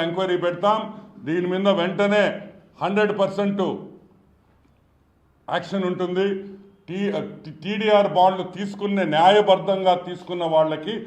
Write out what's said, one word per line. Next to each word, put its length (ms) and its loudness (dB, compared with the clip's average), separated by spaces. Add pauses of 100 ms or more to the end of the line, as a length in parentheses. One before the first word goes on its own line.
ఎంక్వైరీ 380 -2
పెడతాం. 360 0 (480)
దీని 260 -2
మీద 140 0 (120)
వెంటనే 440 2 (600)
హండ్రెడ్ 380 0
పర్సెంట్ 420 -2 (1800)
యాక్షన్ 420 -4
ఉంటుంది. 360 -2 (640)
టీ-, 240 -4 (520)
టీడీఆర్ 540 2
బాండ్లు 280 4 (120)
తీసుకునే, 480 -2 (100)
న్యాయబద్ధంగా 800 4 (120)
తీసుకున్న 360 -8 (120)
వాళ్ళకి 400 0 (120)